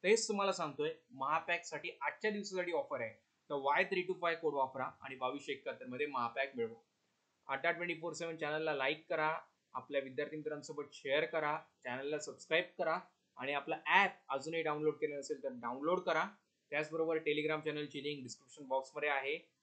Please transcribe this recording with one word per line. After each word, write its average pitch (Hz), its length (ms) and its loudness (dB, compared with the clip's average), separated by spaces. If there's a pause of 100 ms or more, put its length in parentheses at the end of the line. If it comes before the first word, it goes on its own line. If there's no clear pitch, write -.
तर 180 60 4
हेच 220 200 6
तुम्हाला 202 240 4
सांगतोय, 156 420 0 (160)
महापॅकसाठी 160 800 -2 (100)
आजच्या 156 300 0
दिवसासाठी 185 420 -2
offer 143 280 0
आहे. - 280 -8 (220)
तर 147 40 0
वाय 143 300 4
थ्री 185 180 0
टू 180 200 -2
फाय 170 120 2
code 160 200 -2
वापरा 131 300 0 (160)
आणि 135 140 -10
बावीसशे 135 380 -4
एकाहत्तर 131 340 -6
मध्ये 127 200 -4
महापॅक 135 500 -2
मिळवा. 117 240 -4 (680)
अड्डा 135 220 0
ट्वेंटी 170 240 -4
फोर 160 180 -6
सेव्हन 165 240 -6
चॅनलला 156 380 0
like 143 340 0
करा, 160 300 2 (340)
आपल्या 139 280 -2
विद्यार्थी 131 360 -6
मित्रांसोबत 147 460 -6 (100)
share 143 320 2
करा, 156 360 0 (240)
चॅनलला 139 340 -2
subscribe 156 460 0 (140)
करा 170 200 2 (380)
आणि 135 160 -2
आपलं 147 240 0 (100)
ॲप 185 240 8 (180)
अजूनही 160 340 -2
download 151 320 2
केलं 147 220 -2
नसेल 143 260 -6
तर 135 60 -2
डाउनलोड 127 520 0
करा. 170 240 2 (460)
त्याचबरोबर 160 460 0
Telegram 151 440 2
चॅनलची 147 420 -4
link 147 200 -4
description - 420 -14
बॉक्समध्ये 135 440 -2
आहे. 143 420 0 (120)